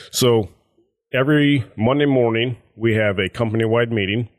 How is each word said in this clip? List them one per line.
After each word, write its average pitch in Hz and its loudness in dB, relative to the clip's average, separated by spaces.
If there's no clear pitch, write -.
So 117 2
every 143 2
Monday 135 0
morning, 117 0
we 110 0
have 107 0
a 95 -2
company-wide 113 -2
meeting 110 -2